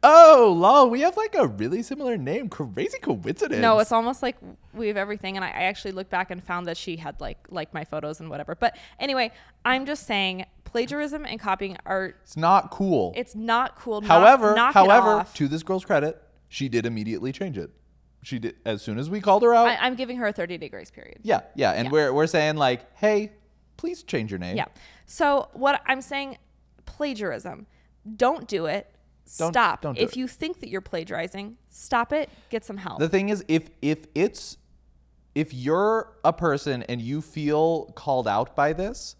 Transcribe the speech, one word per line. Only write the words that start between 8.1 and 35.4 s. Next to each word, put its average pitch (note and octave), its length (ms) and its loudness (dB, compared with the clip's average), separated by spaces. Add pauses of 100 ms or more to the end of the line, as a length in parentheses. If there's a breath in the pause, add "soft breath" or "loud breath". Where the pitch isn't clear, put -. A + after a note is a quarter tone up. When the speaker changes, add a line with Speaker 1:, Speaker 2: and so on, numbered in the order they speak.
Speaker 2:
and D#3+ 100 -14
whatever. D3 240 -10
But - 240 -4 (220 loud breath)
anyway, C4 320 -4 (320 soft breath)
I'm C4 200 0
just C#4+ 220 -8
saying F#3+ 400 -4 (180)
plagiarism C#4 600 -6
and A3 140 -10
copying F#3+ 440 -6
are F#3+ 380 -6
Speaker 1:
It's - 140 -16
not E3+ 340 4
cool. C#3 460 0
Speaker 2:
It's - 180 -10
not A3+ 420 -2
cool. G#3+ 240 -6
Knock, G#3 80 -10
Speaker 1:
However, G#3+ 460 8
Speaker 2:
knock A#3 160 4
it G#3 80 6
Speaker 1:
however, G3+ 320 8
Speaker 2:
off. G#3 240 -2
Speaker 1:
to C#3+ 140 -2
this D#3+ 160 -6
girl's F#3 200 -4
credit, D#3 380 0 (260)
she C#3 220 -8
did A#2 160 0
immediately A2 460 -6
change D#3 260 -8
it. D#2+ 120 -10 (520)
She - 160 -10
did, A2 160 -8 (100)
as G#2+ 160 -6
soon G#2+ 180 -8
as D3 120 -8
we G3+ 100 -6
called G3+ 220 2
her A#3 120 6
out. A#3 120 6
Speaker 2:
I, A#3+ 100 0
I'm B3+ 200 -2
giving B3 220 -8
her A3+ 100 -2
a G#3 40 -4
thirty-day F3 360 -10
grace - 240 -18
period. - 320 -20
Speaker 1:
Yeah, G#3 160 2 (160)
yeah. A2+ 160 2
And G#2+ 140 -2
Speaker 2:
Yeah. C3+ 60 -4
Speaker 1:
we're, D3 220 2
we're D3+ 140 2
saying, D3+ 280 0
like, B2+ 400 -2
"Hey, G#3 360 0 (440)
please F4 280 -10
change A2 260 -6
your G2 80 -8
name." F2+ 180 -8
Speaker 2:
Yeah. G#3 100 -4 (400 soft breath)
So C#4+ 480 -2
what C#4 320 -2
I'm C4 160 -4
saying, C#4 360 -10 (480)
plagiarism. G#3 800 -8 (500)
Don't B3 300 0
do E3 200 -6
it. D3+ 200 -6 (520)
Speaker 1:
Don't, E3+ 140 -2
Speaker 2:
Stop. G#3+ 300 0
Speaker 1:
don't C#3+ 140 -6
do - 60 0
Speaker 2:
If - 80 -2
Speaker 1:
it. - 60 -12
Speaker 2:
you B3+ 120 -6
think E4 320 -10
that - 80 -16
you're F#3+ 120 -8
plagiarizing, F#3 760 -10 (120)
stop - 440 -4
it. D4 180 -4 (180)
Get A3+ 160 -8
some G3+ 120 -14
help. F#3 240 -10
Speaker 1:
The D#3+ 80 0
thing G3 200 0
is, G3+ 200 -4
if, D#3+ 220 0 (120)
if D3+ 320 -4
it's, - 420 -4 (800)
if D#3 180 -4